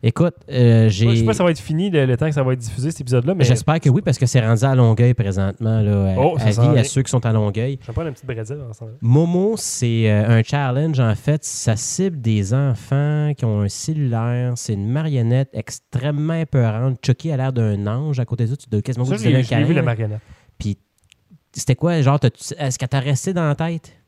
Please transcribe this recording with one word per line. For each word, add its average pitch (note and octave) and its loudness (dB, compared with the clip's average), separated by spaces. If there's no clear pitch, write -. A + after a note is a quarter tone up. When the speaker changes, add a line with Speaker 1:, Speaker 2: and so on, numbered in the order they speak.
Speaker 1:
Écoute, D#3+ 0
euh, A#2 6
j'ai G#2 2
Speaker 2:
Moi, A#2 4
je A2+ 4
sais A2+ 2
pas D#3 2
si G#3 -2
ça F3+ 2
va F3 4
être D#3+ -2
fini E3+ -2
le, D3 2
le B2 2
temps D3+ 0
que D#3 -2
ça C#3 0
va B2+ 0
être B2+ -2
diffusé, B2 -6
cet - -12
épisode-là, B2+ 0
mais D#3+ 0
Speaker 1:
J'espère B2+ 2
que C#3+ 4
oui, D3 4
parce A2+ 0
que B2+ 0
c'est B2 4
rendu A2 2
à C3+ 2
Longueuil A#2+ 4
présentement, G2 0
là, G2+ 2
à, G2 0
Speaker 2:
Oh, D#3+ 2
ça A#2 0
Speaker 1:
à A2 4
Speaker 2:
s'en A2 2
Speaker 1:
vie, C3 6
Speaker 2:
vient. C3 4
Speaker 1:
à A2+ 2
ceux - -2
qui - -4
sont A#2+ 0
à A2+ 0
Longueuil. A2 -2
Speaker 2:
Je - -18
vais A#2 -12
prendre E3 -4
une C#3+ -8
petite - -20
bretzel A#2+ -8
ensemble. A2 -14
Speaker 1:
Momo, E3+ 2
c'est, A2+ -2
euh, G#2+ 4
un A2+ 4
challenge, C#3+ -2
en A2+ 2
fait. D3+ -2
Ça - -2
cible E3+ -4
des A2 0
enfants C#3+ -2
qui - -6
ont G#2 0
un G2+ 0
cellulaire. B2 -2
C'est A#2 -6
une G2+ -4
marionnette C3 0
extrêmement D3 -6
épeurante. B2+ -2
Chucky D#3 -2
a C#3+ -2
l'air C3 -2
d'un G#2+ 0
ange. C3 -4
À A#2+ 0
côté A#2 -4
de A2 -2
ça, C#3 -4
tu - -18
dois G#2 0
quasiment B2 -2
Speaker 2:
Ça, C#3 0
Speaker 1:
vous A3 -6
donner E3 4
Speaker 2:
je C3+ 4
l'ai, C3 4
Speaker 1:
un - 0
Speaker 2:
je A#2 -4
l'ai A#2 0
vu, - -
Speaker 1:
câlin, D#3 2
Speaker 2:
la - 2
Speaker 1:
là. - 0
Speaker 2:
marionnette. G#2+ -2
Speaker 1:
Puis, G2+ -4
c'était - -2
quoi, E3 0
genre, C#3 2
t'as-tu, - -2
est-ce C3+ -6
qu'elle B2+ -6
t'a C#3 -2
resté C#3+ -2
dans E3 -2
la D3 0
tête ? E3 -6